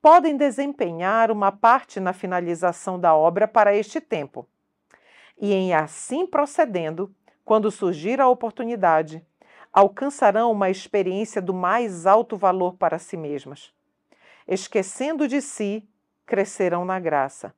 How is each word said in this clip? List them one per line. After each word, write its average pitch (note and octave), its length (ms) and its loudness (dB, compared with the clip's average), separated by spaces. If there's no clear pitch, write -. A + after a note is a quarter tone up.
podem D#4 340 6
desempenhar A3+ 920 0
uma G#3 220 0
parte A#3 480 2
na F3+ 120 -2
finalização F3+ 880 -4
da E3+ 140 4
obra E3+ 340 4
para G#3 280 4
este A3 260 -4
tempo. C#3+ 460 -10
E G3+ 140 0
em F#3 220 0
assim A#3+ 500 -4
procedendo, G3 880 -4
quando G#3+ 240 2
surgir F#3+ 500 -4
a C4+ 80 4
oportunidade, G#3 960 0
alcançarão A3 800 2
uma G3+ 200 0
experiência F#3+ 680 -4
do F#3 140 -6
mais F#3 540 -2
alto A3+ 280 4
valor F#3 420 -2
para E3 200 -2
si - 180 -12
mesmas. D3 560 -12
Esquecendo B3+ 800 -4
de C4+ 140 -2
si, G#3+ 440 -8
crescerão F3+ 600 -2
na F#3 160 -6
graça. C#3+ 560 -4